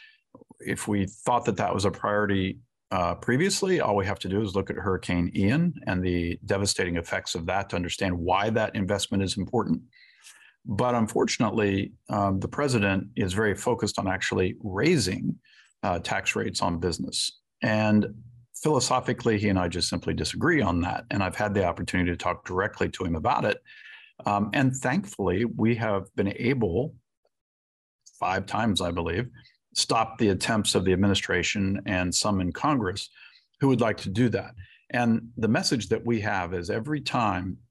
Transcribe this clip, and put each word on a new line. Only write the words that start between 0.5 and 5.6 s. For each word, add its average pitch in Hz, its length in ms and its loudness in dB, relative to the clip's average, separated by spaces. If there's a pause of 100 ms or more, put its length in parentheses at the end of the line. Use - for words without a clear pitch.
if - 280 -6
we 101 180 2
thought - 380 0
that 101 120 0
that 95 180 0
was 101 100 0
a 98 60 4
priority, 101 680 0 (320)
uh, 90 260 0
previously, 185 640 0
all 104 140 2
we 101 120 2
have 101 140 -2
to 95 80 -8
do 98 120 0
is 98 140 -2
look 95 160 -2
at - 60 -4
Hurricane 87 580 0
Ian 147 400 2 (120)